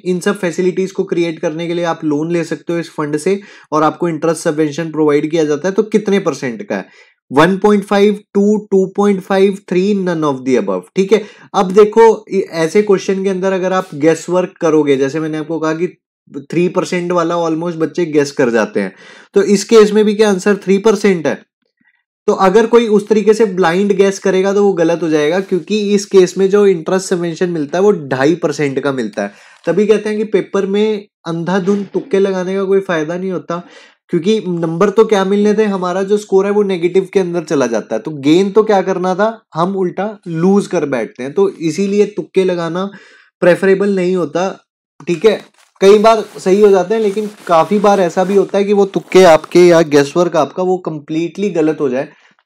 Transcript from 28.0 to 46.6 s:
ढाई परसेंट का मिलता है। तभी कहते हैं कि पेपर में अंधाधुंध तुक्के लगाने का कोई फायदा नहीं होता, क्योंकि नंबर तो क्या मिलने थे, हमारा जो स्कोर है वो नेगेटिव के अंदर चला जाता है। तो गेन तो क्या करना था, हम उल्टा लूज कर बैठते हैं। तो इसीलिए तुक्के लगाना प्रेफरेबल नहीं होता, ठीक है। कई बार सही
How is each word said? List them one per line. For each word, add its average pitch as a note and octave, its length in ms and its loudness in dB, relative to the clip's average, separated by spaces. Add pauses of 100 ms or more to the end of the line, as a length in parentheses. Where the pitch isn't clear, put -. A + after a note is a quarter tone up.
ढाई C3+ 260 2
परसेंट D3 460 -4
का C#3 120 -2
मिलता A2+ 300 -6
है। G2+ 100 -8 (340)
तभी F3+ 200 0
कहते G#3 220 2
हैं G#3+ 100 -4
कि A3 80 -2
पेपर G3 400 -2
में G#3 400 -2 (200)
अंधाधुंध F3+ 640 -2
तुक्के G3 260 -4
लगाने F#3+ 360 -2
का G3 100 -4
कोई G3 180 0
फायदा E3+ 360 -4
नहीं F#3+ 120 -8
होता, F3 320 -8 (500)
क्योंकि F3+ 280 0
नंबर E3+ 500 -2
तो G#3+ 140 4
क्या F#3+ 200 0
मिलने G#3 300 0
थे, A3 120 2
हमारा F#3 360 -4
जो G3+ 160 0
स्कोर F#3+ 280 0
है G3+ 60 -2
वो G#3 120 2
नेगेटिव F#3 480 -2
के G3 80 2
अंदर F3 240 -4
चला C#3 220 0
जाता A2+ 280 -4
है। A2 80 -4
तो D#3+ 80 -8 (100)
गेन E3+ 300 2
तो G#3+ 120 4
क्या G3+ 200 2
करना F#3 320 -2
था, A3 200 -2 (200)
हम F3+ 220 -2
उल्टा F#3+ 400 -4 (120)
लूज F#3+ 380 2
कर D#3+ 200 -2
बैठते B2 360 -6
हैं। C#3 100 -10
तो G3 180 2
इसीलिए G3 560 -2
तुक्के F#3+ 380 -4
लगाना F3+ 460 -4 (520)
प्रेफरेबल F#3+ 540 2
नहीं F#3 200 -2
होता, E3+ 340 -4 (580)
ठीक E3 180 -4
है। G3+ 140 2 (400)
कई G3 180 6
बार G#3 240 4 (160)
सही F#3+ 220 0